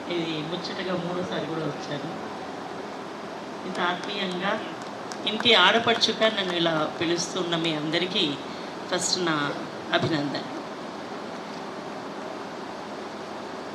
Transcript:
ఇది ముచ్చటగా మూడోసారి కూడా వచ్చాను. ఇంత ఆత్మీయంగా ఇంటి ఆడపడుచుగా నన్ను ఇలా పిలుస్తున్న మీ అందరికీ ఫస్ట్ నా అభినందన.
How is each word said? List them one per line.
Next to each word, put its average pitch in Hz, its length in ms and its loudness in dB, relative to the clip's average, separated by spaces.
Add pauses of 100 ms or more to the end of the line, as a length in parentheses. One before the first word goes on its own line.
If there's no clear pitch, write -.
ఇది 170 240 -2
ముచ్చటగా 175 720 -2
మూడోసారి 175 500 -2
కూడా 160 140 -2
వచ్చాను. 151 720 -4 (1300)
ఇంత 185 140 -2
ఆత్మీయంగా 190 840 0 (600)
ఇంటి 220 280 6
ఆడపడుచుగా 220 760 8
నన్ను 196 240 2
ఇలా 165 480 4
పిలుస్తున్న 170 560 2
మీ 165 180 2
అందరికీ 165 600 2 (560)
ఫస్ట్ 180 300 2
నా 151 340 2 (380)
అభినందన. 143 500 2 (3250)